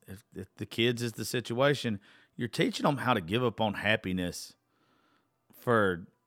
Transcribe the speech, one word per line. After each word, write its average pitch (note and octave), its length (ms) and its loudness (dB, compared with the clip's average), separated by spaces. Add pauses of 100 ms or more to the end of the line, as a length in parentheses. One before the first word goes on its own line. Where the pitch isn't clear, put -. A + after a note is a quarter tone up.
if, G2 160 -16 (140)
if F#2 180 -12
the A2 120 -8
kids A#2 360 0
is A#2 120 -4
the A2+ 100 -8
situation, B2 760 0 (380)
you're B2 100 -4
teaching - 380 -2
them D3 140 2
how A#2 140 2
to A2 80 2
give F#2+ 220 0
up A#2 180 0
on G#2+ 140 0
happiness F#2 800 -2 (1000)
for G2+ 540 2 (200)